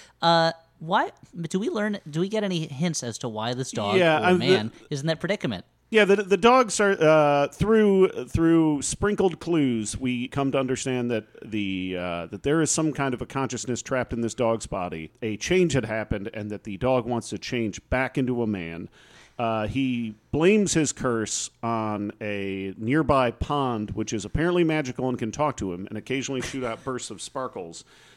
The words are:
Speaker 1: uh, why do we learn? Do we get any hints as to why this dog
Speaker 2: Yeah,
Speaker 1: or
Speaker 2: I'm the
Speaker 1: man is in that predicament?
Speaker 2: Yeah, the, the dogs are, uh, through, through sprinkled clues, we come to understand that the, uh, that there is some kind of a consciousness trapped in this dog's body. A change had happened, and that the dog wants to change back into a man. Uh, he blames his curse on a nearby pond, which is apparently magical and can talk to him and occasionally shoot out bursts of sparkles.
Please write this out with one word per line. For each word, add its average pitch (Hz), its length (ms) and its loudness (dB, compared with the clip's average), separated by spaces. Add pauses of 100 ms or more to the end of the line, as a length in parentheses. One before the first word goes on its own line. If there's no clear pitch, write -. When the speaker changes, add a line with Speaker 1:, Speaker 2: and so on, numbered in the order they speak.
(220)
Speaker 1:
uh, 165 300 4 (260)
why 208 320 -2 (280)
do 170 200 -2
we 220 100 -4
learn? 214 300 -4 (100)
Do 151 120 -4
we 190 100 0
get 214 120 -2
any 180 240 -2
hints 151 360 -4
as 117 160 -8
to 131 100 -6
why 110 240 -4
this 131 200 -6
dog 117 260 0
Speaker 2:
Yeah, 160 220 4
Speaker 1:
or 147 40 -2
Speaker 2:
I'm 180 140 4
the 127 100 0
Speaker 1:
man 113 240 4 (160)
is 139 140 -6
in 156 60 -2
that 165 120 -2
predicament? 170 460 -4 (240)
Speaker 2:
Yeah, 214 140 8
the, 196 120 6
the 196 220 2
dogs 240 420 6
are, 196 200 4
uh, 147 520 6
through, 202 560 6 (180)
through 165 560 4
sprinkled 196 560 0
clues, 131 580 0
we 127 300 -2
come 139 240 -2
to 135 80 2
understand 127 540 -2
that 107 120 0 (240)
the, 95 480 -4
uh, 85 300 -6
that 95 160 -12
there 151 180 2
is 147 120 2
some 156 200 0
kind 135 220 -2
of 120 80 -6
a 117 40 -12
consciousness 131 540 -4
trapped 127 320 -4
in 117 80 -4
this 113 140 -2
dog's 113 320 0
body. 87 460 -8 (100)
A 110 140 -4
change 175 380 2
had 127 100 2
happened, 110 500 -4
and 104 160 -8
that 101 140 -10
the 98 140 -10
dog 123 280 2
wants 117 220 -4
to 101 100 -6
change 113 420 -4 (100)
back 131 280 -2
into 123 240 0
a 113 40 0
man. 87 420 -6 (500)
Uh, 110 300 -2
he 120 460 -2 (180)
blames 190 420 4
his 156 180 2
curse - 580 -2 (120)
on 107 480 -2 (100)
a 98 560 -6
nearby 131 540 2
pond, 123 600 -2
which 107 200 -6
is 104 120 -4
apparently 170 400 2
magical 139 440 -2
and 123 100 -2
can 110 120 -4
talk 139 280 -2
to 95 140 -4
him 92 140 -8
and 107 100 -10
occasionally 131 440 -4
shoot 127 240 -6
out 113 180 -6
bursts 127 280 -8
of 98 120 -14
sparkles. 101 600 -10 (320)